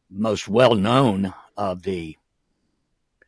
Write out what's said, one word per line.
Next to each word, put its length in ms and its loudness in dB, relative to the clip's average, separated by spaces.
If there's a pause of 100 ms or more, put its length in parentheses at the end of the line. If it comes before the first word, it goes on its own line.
most 380 -4
well-known 840 2 (240)
of 260 -6
the 340 -8 (1120)